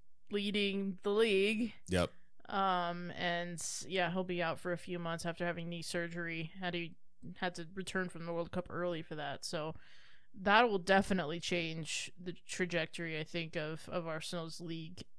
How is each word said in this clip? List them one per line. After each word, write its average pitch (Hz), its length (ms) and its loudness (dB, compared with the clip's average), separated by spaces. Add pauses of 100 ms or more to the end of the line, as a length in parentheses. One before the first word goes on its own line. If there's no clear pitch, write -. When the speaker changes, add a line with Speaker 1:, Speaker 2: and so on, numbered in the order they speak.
(320)
Speaker 1:
leading 202 720 2
the 208 80 2
league. 214 600 6 (160)
Speaker 2:
Yep. - 220 4 (360)
Speaker 1:
Um, 175 640 2
and, 175 500 -2 (260)
yeah, 175 240 2
he'll 185 120 2
be 180 180 0
out 165 180 0
for 180 140 -2
a 170 40 0
few 175 220 -6
months 170 260 -2
after 170 200 -2
having 170 240 -2
knee 170 140 -6
surgery. 170 760 -2
Had 180 140 -2
he 170 220 -4 (420)
had 180 180 0
to 170 200 -8
return 185 340 -2
from 170 160 -8
the 170 80 -2
World 170 180 -2
Cup 180 180 -2
early 170 340 0
for - 120 -8
that, 143 300 -4
so 156 300 -2 (680)
that 214 280 8
will 196 100 4
definitely 180 600 6
change 165 800 -2
the 180 140 -6 (140)
trajectory, 165 720 0
I 160 40 -2
think, 165 320 -4
of, 156 340 -4
of 165 180 0
Arsenal's 165 520 -4
league 165 440 -6 (160)